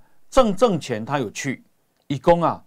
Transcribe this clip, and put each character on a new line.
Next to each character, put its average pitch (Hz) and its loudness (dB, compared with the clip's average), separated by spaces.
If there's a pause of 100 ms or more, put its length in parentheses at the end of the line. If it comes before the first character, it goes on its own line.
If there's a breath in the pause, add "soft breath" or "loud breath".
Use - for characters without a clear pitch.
(280)
郑 226 2
正 208 2
前 113 -6
他 139 -4
有 104 -6
去， - -8 (460)
伊 143 -4
讲 170 4
啊， 131 -2